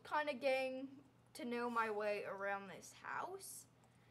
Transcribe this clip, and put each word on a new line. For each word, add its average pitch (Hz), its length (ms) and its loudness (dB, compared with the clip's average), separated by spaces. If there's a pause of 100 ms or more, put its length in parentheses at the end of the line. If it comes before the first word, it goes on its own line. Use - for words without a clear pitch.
kinda 302 300 2
getting 262 560 2 (460)
to 320 100 -6
know 240 240 0
my 226 220 2
way 208 340 2
around 196 440 -2
this 208 340 -12
house. - 640 -4 (440)